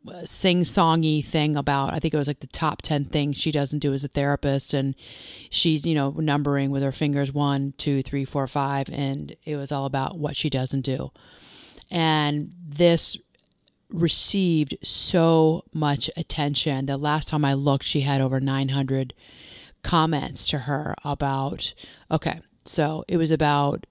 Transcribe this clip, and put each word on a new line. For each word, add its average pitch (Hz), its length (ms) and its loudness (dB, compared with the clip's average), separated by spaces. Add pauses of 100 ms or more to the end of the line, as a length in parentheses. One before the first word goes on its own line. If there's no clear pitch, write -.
uh, 175 180 -14
sing-songy 165 1000 2
thing 151 320 0
about, 139 360 0
I 160 60 -2
think 156 160 -2
it 151 40 2
was, 139 80 0
like, 147 140 -6
the - 60 -14
top - 360 -4
ten 143 240 0
things 143 320 -2
she 160 120 -2
doesn't 143 280 -2
do 139 160 0
as 139 100 -4
a 139 40 -6
therapist. 139 640 0
And 135 200 0 (540)
she's, 156 380 0
you 160 80 2
know, 139 160 2
numbering 143 600 0
with 139 120 0
her 139 100 0
fingers, 143 400 0
one, 139 460 0
two, 139 240 0
three, 139 240 -4
four, 135 200 -2
five. 139 440 -2
And 143 440 -4 (120)
it 151 100 -4
was 139 160 -6
all 139 140 -2
about 135 320 -2
what 143 180 -4
she 151 140 -2
doesn't 131 320 0
do. 131 280 -4 (800)
And 151 640 0 (140)
this 165 500 4 (720)
received 165 920 0
so 165 920 4
much 147 460 0
attention. 143 680 -2
The 139 140 -2
last 151 300 -2
time 151 160 0
I 139 100 4
looked, 139 300 2
she 147 180 0
had 139 180 2
over 131 200 2
nine 135 300 0
hundred 135 440 -2 (680)
comments 160 680 0
to 147 100 -2
her 143 440 -4
about, 139 680 -4 (380)
okay, 156 300 -2 (260)
so 156 420 -2
it 175 80 0
was 160 140 4
about 147 600 2